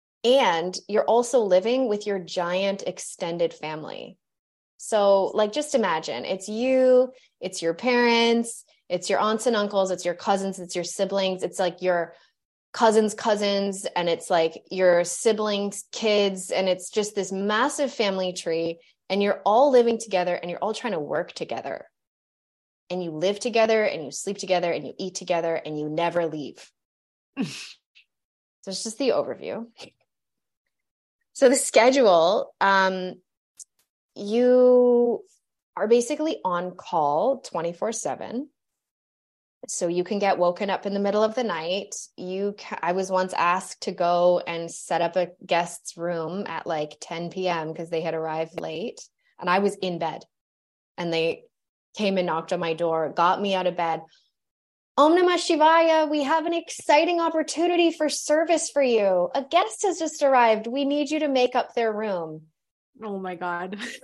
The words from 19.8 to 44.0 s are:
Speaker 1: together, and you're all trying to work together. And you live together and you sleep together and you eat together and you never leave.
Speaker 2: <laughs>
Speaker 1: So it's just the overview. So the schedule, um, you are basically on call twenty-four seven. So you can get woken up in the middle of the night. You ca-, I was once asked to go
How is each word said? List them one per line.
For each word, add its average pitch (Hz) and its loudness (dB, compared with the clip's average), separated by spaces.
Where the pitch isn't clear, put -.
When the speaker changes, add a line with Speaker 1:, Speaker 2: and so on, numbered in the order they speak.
Speaker 1:
together, 180 -2
and 175 -6
you're 175 -8
all 214 -2
trying 220 -6
to 165 -2
work 151 -4
together. - -8
And 180 -4
you 170 -6
live 180 -2
together 220 2
and 160 -4
you 135 -12
sleep 190 -8
together 175 0
and 147 -4
you - -12
eat 185 -8
together 170 -2
and 151 -6
you 151 -6
never 170 -2
leave. 147 -12
Speaker 2:
<laughs> 269 -4
Speaker 1:
So - -12
it's 285 -8
just 220 -10
the 269 0
overview. 131 -4
So 254 6
the 262 6
schedule, 220 4
um, 190 2
you 247 4
are 202 -2
basically 285 2
on 180 -2
call 180 0
twenty-four 175 -4
seven. 214 -8
So - -4
you 175 0
can 202 -4
get 196 2
woken 180 0
up - -4
in 196 -2
the 202 -2
middle 202 0
of 214 0
the 254 -2
night. 175 -6
You 190 -6
ca-, - -12
I 170 -2
was 185 -4
once 185 0
asked 175 -2
to 190 -6
go 175 4